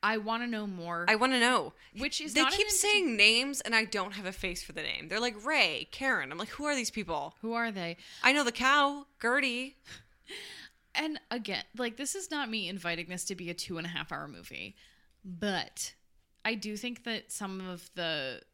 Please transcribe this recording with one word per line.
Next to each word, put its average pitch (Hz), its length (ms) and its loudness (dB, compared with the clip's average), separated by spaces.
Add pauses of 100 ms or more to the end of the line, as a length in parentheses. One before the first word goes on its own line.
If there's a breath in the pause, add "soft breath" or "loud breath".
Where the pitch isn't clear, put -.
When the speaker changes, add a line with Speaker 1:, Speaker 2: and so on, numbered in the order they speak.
Speaker 1:
I 220 140 2
wanna 226 280 -2
know 214 220 -2
more. 170 420 -4
Speaker 2:
I 220 60 8
wanna 254 240 6
know. 233 340 4 (240 soft breath)
Speaker 1:
Which 277 240 -2
is 294 140 -6
Speaker 2:
They 294 80 8
Speaker 1:
not 269 100 6
an 392 40 2
Speaker 2:
keep 415 100 2
Speaker 1:
invi- 415 40 0
Speaker 2:
saying 392 460 4
names, 233 440 6
and 226 120 -2
I 220 120 6
don't 202 280 -2
have 196 140 -6
a 190 40 -4
face 185 300 -4
for - 100 -12
the 156 120 -8
name. - 260 -4
They're 196 100 0
like, 226 240 -2
"Ray, 220 480 2
Karen." 202 400 0
I'm 160 60 -10
like, 214 120 -6
"Who - 160 -8
are 294 100 2
these 240 160 -2
people?" 165 500 -4
Speaker 1:
Who 226 120 -4
are 233 180 0
they? 170 260 -6 (260 loud breath)
Speaker 2:
I 254 80 8
know 285 120 4
the 240 80 2
cow, 277 560 4 (120)
Gertie. 254 560 0 (1200 loud breath)
Speaker 1:
And 311 240 -2 (100)
again, 214 340 -4 (140)
like, 233 200 -4
this 277 180 -4
is 392 160 -8
not 285 180 -2
me 214 180 -4
inviting 170 400 -4
this 180 180 -6
to 196 100 -4
be 175 140 -8
a 175 40 -6
two 170 240 -6
and 160 80 -6
a 175 40 -6
half 151 220 -6
hour 147 160 -6
movie, - 480 -14 (480 soft breath)
but 185 720 -4 (500)
I 226 120 2
do 208 200 -6
think 240 280 -8
that - 280 -6
some 190 360 -6
of 175 260 -10
the 151 480 -4 (120)